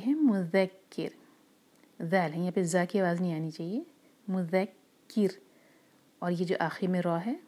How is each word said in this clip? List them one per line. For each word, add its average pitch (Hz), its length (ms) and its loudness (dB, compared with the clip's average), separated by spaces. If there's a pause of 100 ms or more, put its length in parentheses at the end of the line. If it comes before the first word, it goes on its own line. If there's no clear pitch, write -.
ہے 285 80 2
مذکر۔ 190 920 2 (960)
ذال 165 300 2
ہے، 160 60 -6
یہاں 180 120 -2
پہ 185 120 0
زا 175 220 2
کی 196 140 -2
آواز 175 220 2
نہیں 175 140 -2
آنی 156 160 -4
چاہیے۔ 185 320 -6 (440)
مذکر۔ 185 1120 -2 (800)
اور 175 120 -2
یہ 175 140 0
جو 180 140 0
آخر 170 280 -2
میں 180 180 2
را 170 200 0
ہے 240 80 -4 (140)